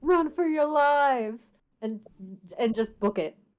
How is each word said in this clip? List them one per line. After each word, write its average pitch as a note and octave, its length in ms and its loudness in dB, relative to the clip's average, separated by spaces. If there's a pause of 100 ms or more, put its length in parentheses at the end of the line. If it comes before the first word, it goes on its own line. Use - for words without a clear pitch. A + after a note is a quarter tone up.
Run E4 300 2
for F4 160 -2
your D#4 200 2
lives! C#4+ 880 2 (280)
And, A3 180 -6 (580)
and A3+ 160 0
just A3 240 -4
book G3+ 200 -2
it. D#3+ 180 -6 (220)